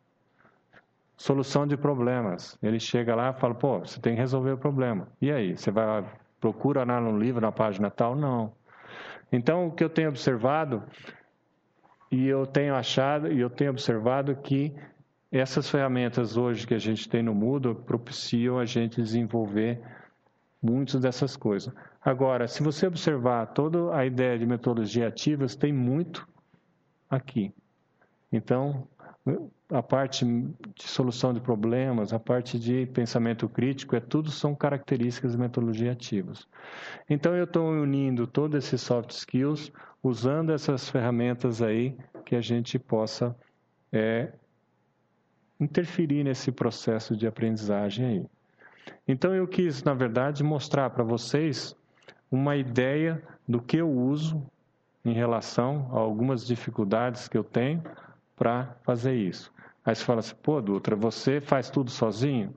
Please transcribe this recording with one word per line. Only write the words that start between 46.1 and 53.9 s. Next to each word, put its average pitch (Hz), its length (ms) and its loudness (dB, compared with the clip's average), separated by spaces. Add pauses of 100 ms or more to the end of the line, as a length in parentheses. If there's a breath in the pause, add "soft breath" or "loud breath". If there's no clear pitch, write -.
nesse 131 300 0
processo 113 640 -2
de 110 100 -2
aprendizagem 107 800 -2
aí. 104 200 -2 (840 loud breath)
Então, 156 260 2
eu 185 140 0
quis, 160 340 0
na 143 120 2
verdade, 127 500 0
mostrar 143 460 0
pra 120 120 0
vocês 120 720 0 (560 loud breath)
uma 139 240 2
ideia 139 680 0 (280 loud breath)
do 120 120 2
que 139 180 2
eu 165 120 2